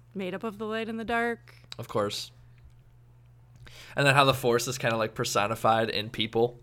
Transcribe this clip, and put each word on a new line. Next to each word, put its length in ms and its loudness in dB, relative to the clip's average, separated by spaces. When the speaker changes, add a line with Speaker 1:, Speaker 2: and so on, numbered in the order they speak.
Speaker 1:
made 200 -6
up 80 -8
of 140 -8
the 80 -8
light 240 -4
and 100 -8
the 60 -8
dark. 500 -2
Speaker 2:
Of 100 -10
course. 420 -2
And 120 2
then 80 6
how 100 8
the 100 6
Force 340 2
is 100 -6
kinda, 180 0
like, 180 -2
personified 760 2
in 180 -4
people 540 0